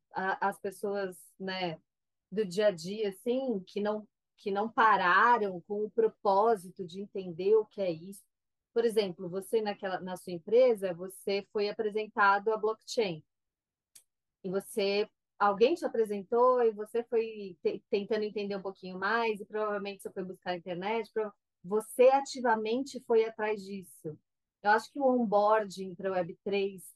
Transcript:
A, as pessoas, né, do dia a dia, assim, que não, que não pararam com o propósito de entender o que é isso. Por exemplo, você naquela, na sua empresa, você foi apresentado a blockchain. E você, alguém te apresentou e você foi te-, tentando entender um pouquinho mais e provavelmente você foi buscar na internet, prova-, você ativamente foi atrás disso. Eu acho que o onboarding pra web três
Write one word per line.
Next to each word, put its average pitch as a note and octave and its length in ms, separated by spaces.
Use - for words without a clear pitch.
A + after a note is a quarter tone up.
A, F#3+ 360
as G3+ 120
pessoas, G3 560
né, F#3 400
do G#3+ 140
dia F#3+ 220
a G#3 40
dia, G3 380
assim, A#3+ 580
que - 140
não, G#3+ 260
que - 140
não G3+ 200
pararam G3+ 920
com G#3 220
o G3+ 60
propósito G3+ 960
de F3 140
entender F#3+ 560
o G#3+ 80
que - 160
é F#3+ 100
isso. F3 320
Por A#3 100
exemplo, G3 460
você G3 320
naquela, G3 380
na F#3 160
sua F3+ 180
empresa, G#3 580
você F#3+ 580
foi G#3 180
apresentado G#3 840
a A3 60
blockchain. G3 680
E F#3+ 60
você, G3 580
alguém G3+ 360
te E4+ 100
apresentou A#3 760
e A3+ 80
você G#3+ 340
foi A3 580
te-, G3 280
tentando G#3+ 340
entender G3+ 300
um F#3+ 80
pouquinho F#3 360
mais G#3+ 420
e G#3 60
provavelmente G3+ 560
você G#3 80
foi F#3+ 120
buscar F#3 280
na F3+ 80
internet, F#3 540
prova-, G#3+ 220
você A3 440
ativamente B3+ 960
foi A3+ 180
atrás A3 360
disso. F#3+ 560
Eu G3+ 100
acho A3+ 200
que D4 60
o C#4 80
onboarding G#3 880
pra F#3+ 180
web F3+ 320
três G3 380